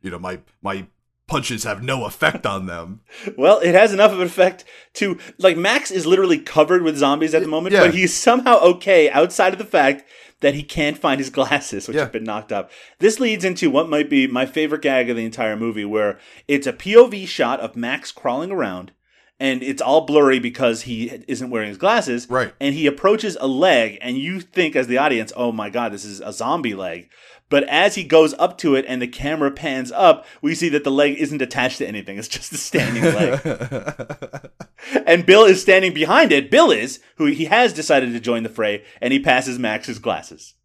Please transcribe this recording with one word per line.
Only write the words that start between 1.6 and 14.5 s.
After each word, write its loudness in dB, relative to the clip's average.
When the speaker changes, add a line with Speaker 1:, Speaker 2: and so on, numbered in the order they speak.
Speaker 1:
have -8
no -6
effect -4
on -6
them." -12
Speaker 2:
<laughs> -14
Well, 6
it 0
has 6
enough 4
of -6
an -2
effect 0
to, -4
like, 4
Max -2
is -4
literally 4
covered 2
with -2
zombies 0
at 2
the -6
moment, -4
Speaker 1:
Yeah. 6
Speaker 2:
but 6
he's 0
somehow 4
okay 4
outside 2
of -10
the -8
fact 0
that 2
he -10
can't -6
find -2
his -6
glasses, -4
which -6
Speaker 1:
Yeah. 0
Speaker 2:
have -14
been -8
knocked -10
up. -8
This 2
leads -2
into 0
what 0
might 0
be 2
my -2
favorite -4